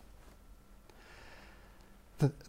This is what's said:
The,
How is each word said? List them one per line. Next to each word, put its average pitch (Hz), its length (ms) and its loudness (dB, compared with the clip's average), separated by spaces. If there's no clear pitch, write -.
The, 143 160 12